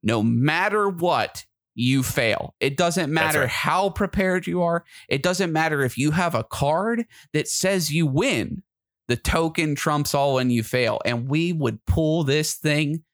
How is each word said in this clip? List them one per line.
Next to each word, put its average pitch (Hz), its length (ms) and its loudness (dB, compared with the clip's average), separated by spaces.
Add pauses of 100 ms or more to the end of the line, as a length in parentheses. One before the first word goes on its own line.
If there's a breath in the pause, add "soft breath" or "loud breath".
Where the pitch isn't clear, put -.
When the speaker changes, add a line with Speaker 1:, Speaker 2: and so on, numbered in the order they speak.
Speaker 1:
No 110 200 0
matter 165 680 0
what, 165 560 -2 (280)
you 127 280 2
fail. - 580 -2
It 139 160 0
doesn't 170 380 0
Speaker 2:
That's 160 180 2
Speaker 1:
matter 151 80 0
Speaker 2:
right. 127 80 0
Speaker 1:
how 180 400 0
prepared 185 580 -2
you 180 140 -2
are. 170 240 0 (240 loud breath)
It 139 140 -2
doesn't 180 320 0
matter 156 300 2
if 123 120 -2
you 139 140 2
have 170 240 0
a 117 100 0
card 202 640 -2 (260 loud breath)
that 151 160 -2
says 185 420 0
you 160 160 2
win. 147 560 0 (460)
The 120 80 2
token 165 580 0
trumps 147 400 0
all 139 200 2
when 127 160 2
you 117 120 2
fail. 117 420 0
And 120 240 -2
we 165 240 0
would 131 320 -2
pull 160 380 2
this 147 320 0
thing 151 480 -2 (120)